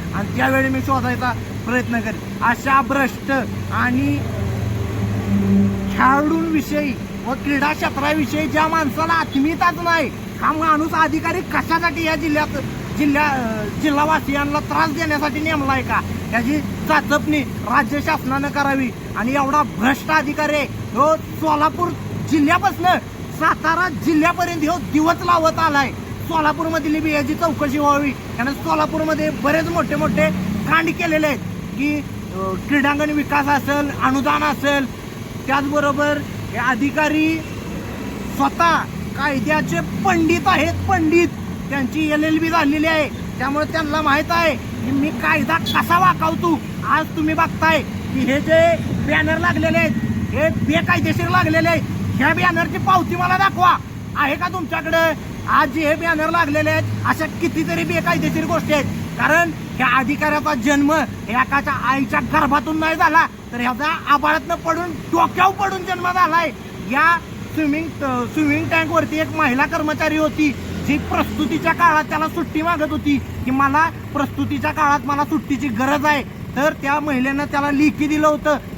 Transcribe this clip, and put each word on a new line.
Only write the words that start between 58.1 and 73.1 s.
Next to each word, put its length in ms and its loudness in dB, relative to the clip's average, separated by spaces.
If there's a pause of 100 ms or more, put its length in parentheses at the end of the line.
गोष्टी 280 0
आहेत. 120 2 (340)
कारण 320 2 (260)
ह्या 100 0
अधिकाऱ्याचा 680 0
जन्म 380 4 (360)
एकाच्या 440 0
आईच्या 480 0
गर्भातून 580 2
नाही 180 0
झाला, 300 4 (260)
तर 80 -6
ह्याचा 380 -2 (100)
आबाळातनं 460 2
पडून, 360 -2
डोक्यावर 640 2
पडून 300 -2
जन्म 260 -4
झालाय. 380 2 (420)
या 280 4 (360)
स्विमिंग, 500 -2
अ, 200 -2
स्विमिंग 440 0
टँकवरती 500 2
एक 180 -2
महिला 300 2
कर्मचारी 500 0
होती, 360 2 (360)
जी 100 2
प्रस्तुतीच्या 720 0
काळात 320 4
त्याला 240 -2
सुट्टी 340 -4
मागत 280 0
होती 280 0 (260)